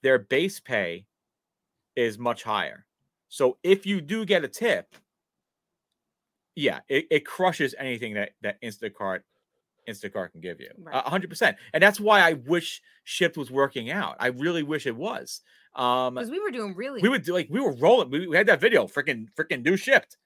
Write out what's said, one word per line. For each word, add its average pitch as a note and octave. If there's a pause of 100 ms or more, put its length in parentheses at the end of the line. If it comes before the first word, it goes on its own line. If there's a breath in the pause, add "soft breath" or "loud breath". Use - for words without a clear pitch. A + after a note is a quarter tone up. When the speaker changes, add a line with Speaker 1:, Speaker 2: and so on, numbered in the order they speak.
Speaker 1:
their C3
base D3
pay F#2+ (880)
is A2+
much A#2+
higher. G2 (420)
So B2+
if F#3+
you G3
do G3+
get F3+
a C3
tip, - (1600)
yeah, B2
it, C#3+
it D3+
crushes E3
anything A#2+
that, G#2 (100)
that G#2
Instacart, G2+ (680)
Instacart G2+
can E2
give E2+
you. -
Speaker 2:
Right. D#3+
Speaker 1:
A -
hundred F#3
percent. D3+ (160 loud breath)
And D#3+
that's G3+
why G#3
I E3+
wish D3+ (240 soft breath)
Shipt -
was C3
working C3
out. D#3
I A#2+
really D3+
wish D3
it A#2
was. B2 (320 soft breath)
Um, B2+
Speaker 2:
'Cause A3
we F4
were G#4
doing G#3+
really A3+
Speaker 1:
we G3+
would B3+
do, E3
like, F3+
we F#3+
were F#3+
rolling. D3+
We, D#3+
we D#3+
had G3
that F3+
video, D3+
frickin', C3 (100)
frickin' D3+
do D#3+
Shipt. A#3